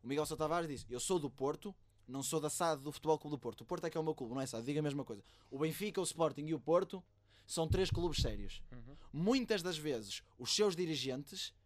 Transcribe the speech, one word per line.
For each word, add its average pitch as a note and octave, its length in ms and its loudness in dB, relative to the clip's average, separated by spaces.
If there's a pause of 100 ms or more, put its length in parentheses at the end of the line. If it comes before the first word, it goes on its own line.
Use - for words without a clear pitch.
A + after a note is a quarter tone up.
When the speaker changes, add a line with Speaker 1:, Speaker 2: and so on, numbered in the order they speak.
Speaker 1:
O A2+ 40 -12
Miguel D3 200 2
Sousa D#3 100 -4
Tavares D#3+ 320 2
disse, B2 180 -6
Eu A#2+ 120 -4
sou F#3 180 0
do D3 140 -2
Porto, D3 420 -2 (340)
não C3+ 140 -6
sou D#3 180 0
da D3 80 -2
sad D#3+ 320 2
do C#3+ 120 -8
Futebol D3+ 260 2
Clube D3 200 -4
do - 20 -8
Porto. A#2 220 -8
O A2+ 40 -14
Porto F3 200 -4
é E3 40 0
que D#3 80 -4
é - 20 0
o D#3 40 0
meu D#3 100 2
clube, B2 220 -4
não C3+ 60 -2
é C3 40 -2
sad. A#2 180 -6
Diga C#3+ 160 0
a D3+ 40 0
mesma C#3+ 200 0
coisa. G#2 200 -10 (260)
O C3+ 80 -8
Benfica, D#3+ 420 0
o F3+ 40 2
Sporting D#3 420 2
e D#3+ 80 0
o D3+ 60 0
Porto F3+ 440 2 (400)
são E3 240 0
três F3+ 220 4
clubes E3+ 320 2
sérios. G#2 400 -2 (100)
Speaker 2:
Uhum. B2 240 -14 (160)
Speaker 1:
Muitas G#3 520 4
das E3+ 160 -2
vezes, A#2+ 420 -4 (160)
os - 180 0
seus G3+ 200 4
dirigentes D3 800 -2 (100)